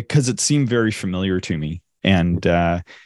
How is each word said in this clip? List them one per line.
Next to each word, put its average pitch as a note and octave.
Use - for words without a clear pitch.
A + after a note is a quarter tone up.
'cause B2+
it A2
seemed C#3+
very A2+
familiar F#2
to E2+
me. D2+
And, F2
uh, E2+